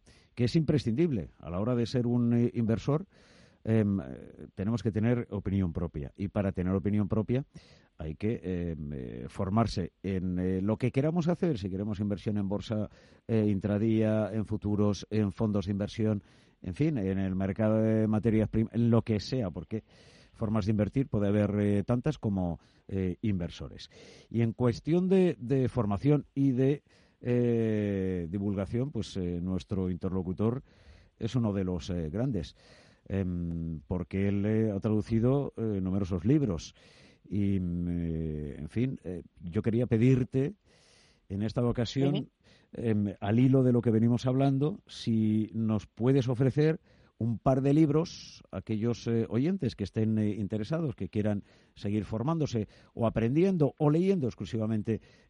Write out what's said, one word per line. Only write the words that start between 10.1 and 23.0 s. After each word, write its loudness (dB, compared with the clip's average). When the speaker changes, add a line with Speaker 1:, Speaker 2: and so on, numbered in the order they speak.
Speaker 1:
eh, 0
lo 0
que -2
queramos 0
hacer, 0
si -6
queremos -4
inversión -2
en -2
bolsa, -4
eh, 2
intradía, 2
en -2
futuros, 0
en 0
fondos 0
de -2
inversión, -2
en -6
fin, 0
en 0
el -2
mercado 2
de 2
materias 2
prim-, 0
en 2
lo 6
que 0
sea, -4
porque -8
formas -2
de 0
invertir 0
puede 0
haber, 2
eh, 2
tantas 0
como, -2
eh, -2